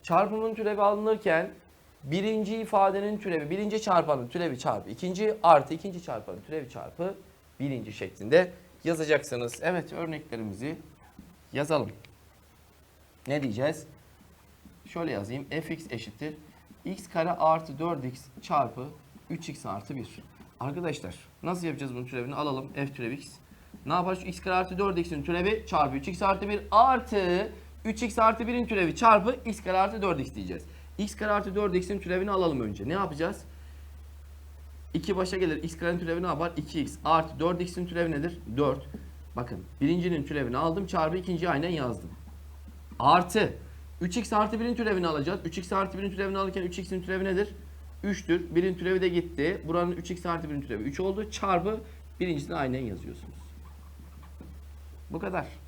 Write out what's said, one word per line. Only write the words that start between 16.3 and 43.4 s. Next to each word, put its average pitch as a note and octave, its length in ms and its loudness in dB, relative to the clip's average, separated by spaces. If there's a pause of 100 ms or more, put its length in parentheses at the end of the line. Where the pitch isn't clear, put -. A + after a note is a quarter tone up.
x F#3+ 240 -8
kare E3+ 220 0
artı D#3+ 480 2
dört D#3+ 260 -2
x B2+ 200 -8 (180)
çarpı C3+ 460 0 (420)
üç E3+ 180 -6
x C#3 180 -12
artı G#2+ 300 -8
bir. A2+ 120 -8 (520)
Arkadaşlar C#3+ 540 -4 (280)
nasıl F3 240 -2
yapacağız C3+ 280 -4
bunun B2 120 -6
türevini? B2+ 280 -6
Alalım C3+ 380 -2
F C#3 200 -4
türev A#2+ 200 -4
x. - 200 -10 (540)
Ne C#3+ 60 0
yapar? F3+ 220 2
Şu F#3 120 -8
x F3+ 140 -8
kare F#3 140 0
artı F#3 240 0
dört G3 200 2
x'in E3 240 -2
türevi F3+ 440 0
çarpı D3 300 2
üç C#3 120 -4
x F#3 140 -4
artı G3 260 2
bir G3+ 220 -2
artı G#3+ 840 6 (320)
üç A3 180 -2
x A3+ 160 -2
artı A3 280 6
birin A#3+ 200 0
türevi F#3 300 2
çarpı A3 480 8
x A3 180 -4
kare F#3 160 2
artı G3 240 2
dört F3 180 2
x - 140 -6
diyeceğiz. F2+ 300 -6 (340)
X G3+ 180 -2
kare G#3+ 140 -2
artı G3+ 240 2
dört G3+ 200 2
x'in F3+ 240 0
türevini F#3 320 0
alalım E3+ 300 2
önce. G#2 280 -2
Ne D3 40 0
yapacağız? E3+ 520 -2 (1500)
İki E3+ 220 0
başa F#3 200 0
gelir. F3+ 260 2
X D#3+ 140 -6
karenin E3+ 220 0
türevi E3+ 240 -2
ne F#3 40 0
yapar? E3+ 300 0
İki D3+ 240 -4
x - 240 -4
artı D#3+ 360 4
dört F3 220 2
x'in F3 240 -4
türevi E3+ 240 0
nedir? D#3+ 280 -2 (180)
Dört. C#3 300 2 (500)
Bakın F#2+ 280 -6 (160)
birincinin E3+ 440 2
türevini C3+ 320 -2
aldım. E3 300 0
Çarpı E3 300 2
ikinciyi F3 340 0
aynen D3+ 180 2
yazdım. B2+ 420 -2 (880)
Artı F3 560 6 (460)